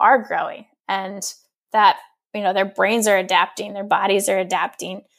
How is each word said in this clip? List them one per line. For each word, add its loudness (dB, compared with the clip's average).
are 6
growing -8
and -8
that, 6
you -6
know, 0
their 0
brains 0
are 4
adapting, -2
their -8
bodies 0
are 0
adapting. -6